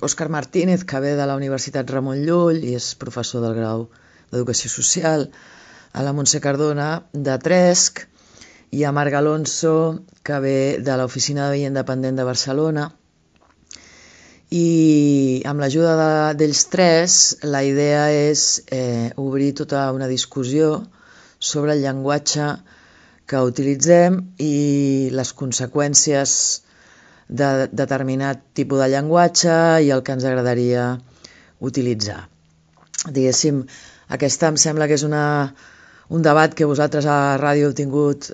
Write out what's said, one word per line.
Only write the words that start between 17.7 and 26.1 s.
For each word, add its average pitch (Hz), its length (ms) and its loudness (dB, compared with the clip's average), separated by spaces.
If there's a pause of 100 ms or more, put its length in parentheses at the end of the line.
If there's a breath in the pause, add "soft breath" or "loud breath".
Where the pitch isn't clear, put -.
és, 147 320 2 (240)
eh, 123 480 -4
obrir 139 420 -2
tota 143 340 -2
una 135 160 -4
discussió 143 760 -2 (540 soft breath)
sobre 151 360 -2
el 147 80 0
llenguatge 143 720 -2 (800 soft breath)
que 135 120 0
utilitzem 151 800 4 (160)
i 143 760 0
les 131 220 -4
conseqüències 139 1040 -2 (920 soft breath)